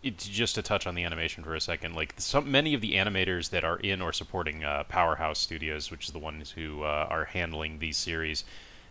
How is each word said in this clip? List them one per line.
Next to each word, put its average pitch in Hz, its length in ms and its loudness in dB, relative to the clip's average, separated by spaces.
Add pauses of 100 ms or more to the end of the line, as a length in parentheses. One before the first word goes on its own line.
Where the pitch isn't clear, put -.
it, 127 160 -4
just 101 380 0
to 107 60 0
touch - 260 2
on 87 80 -4
the 87 80 0
animation 82 400 -2
for 80 100 -4
a 80 80 -2
second, 82 340 -2
like, 80 220 -2
some, 143 320 2
many 147 240 6
of 120 80 2
the 110 120 0
animators 95 560 4
that 85 140 2
are 82 140 2
in 95 240 0
or 82 120 0
supporting, 78 500 -2
uh, 73 240 0
Powerhouse 80 520 4
Studios, 76 520 -2
which 80 140 -10
is 73 60 -8
the 78 80 -8
ones 76 320 -8
who, 76 320 -6
uh, 76 260 2
are 78 160 2
handling 78 540 -2
these 80 180 -2
series, 80 460 -2 (480)